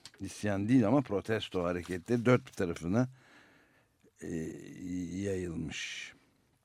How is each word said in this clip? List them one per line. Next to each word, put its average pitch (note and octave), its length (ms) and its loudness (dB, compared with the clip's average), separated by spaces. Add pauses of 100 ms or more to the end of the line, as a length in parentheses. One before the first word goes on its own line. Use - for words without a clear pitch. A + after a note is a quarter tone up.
(200)
isyan G2+ 480 -2
değil A#2+ 200 8
ama C3+ 140 6
protesto G#2 600 -2
hareketleri F2+ 600 0
dört B2 220 6
bir - 40 -18
tarafına, F#2+ 580 0 (1120)
e, F2 140 -6 (800)
yayılmış. F2+ 960 -6 (520)